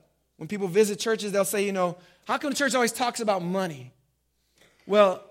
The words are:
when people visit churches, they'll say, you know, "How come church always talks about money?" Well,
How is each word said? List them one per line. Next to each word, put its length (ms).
when 100
people 200
visit 320
churches, 320
they'll 140
say, 200
you 60
know, 260
"How 120
come 160
church 220
always 160
talks 280
about 220
money?" 500
Well, 460